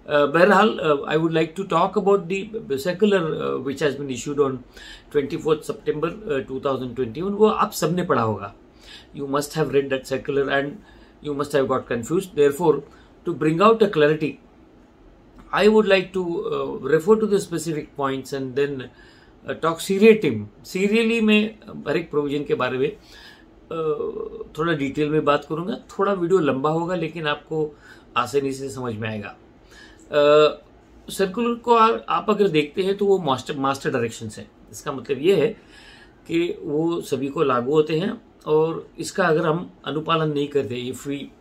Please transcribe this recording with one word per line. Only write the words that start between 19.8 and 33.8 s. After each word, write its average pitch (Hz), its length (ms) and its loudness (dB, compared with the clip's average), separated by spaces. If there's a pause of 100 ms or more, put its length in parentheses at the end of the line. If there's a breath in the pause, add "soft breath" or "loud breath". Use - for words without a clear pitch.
seriatim. 196 440 6 (320)
Serially 226 560 0
मैं 214 320 2 (340)
हर 147 80 0
एक 170 140 -4
प्रोविजन 143 340 -2
के 151 100 -2
बारे 127 240 -2
में, 143 140 0
uh, - 1080 -10 (580)
थोड़ा 165 140 0
डिटेल 147 380 -2
में 156 140 2
बात 143 240 2
करूंगा. 175 260 -6
थोड़ा - 380 -2
वीडियो 180 280 2
लंबा 139 300 0
होगा, 170 240 -2
लेकिन 165 320 -6
आपको 151 500 -4 (400 loud breath)
आसानी 135 360 0
से 135 180 -8
समझ 120 260 -8
में 110 120 -6
आएगा. 104 280 -10 (720 loud breath)
Uh, 147 420 6 (640)
सर्कुलर 233 420 -2
को 233 200 2
आ-, 226 240 4 (100)
आप 175 220 -2
अगर 208 180 2
देखते 156 340 0
हैं, 196 140 -2
तो 202 100 -2
वो 196 120 4
मास्टर, 135 380 -2
मास्टर 139 340 -2